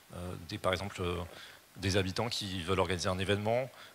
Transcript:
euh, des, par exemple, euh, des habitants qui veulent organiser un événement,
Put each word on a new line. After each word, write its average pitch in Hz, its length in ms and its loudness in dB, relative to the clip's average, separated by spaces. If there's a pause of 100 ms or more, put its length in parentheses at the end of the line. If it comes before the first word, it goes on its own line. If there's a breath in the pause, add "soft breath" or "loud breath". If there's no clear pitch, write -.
(140)
euh, 90 220 -6 (140)
des, - 80 -4
par 92 160 4
exemple, 95 280 -2
euh, 87 140 2 (600 loud breath)
des 92 180 2
habitants 98 320 4
qui 95 360 -4
veulent 92 180 2
organiser 90 260 2
un 92 100 2
événement, 104 520 2 (260 loud breath)